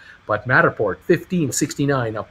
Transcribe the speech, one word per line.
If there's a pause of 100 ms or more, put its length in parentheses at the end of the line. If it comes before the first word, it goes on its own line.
(260)
But
Matterport,
fifteen
sixty-nine,
up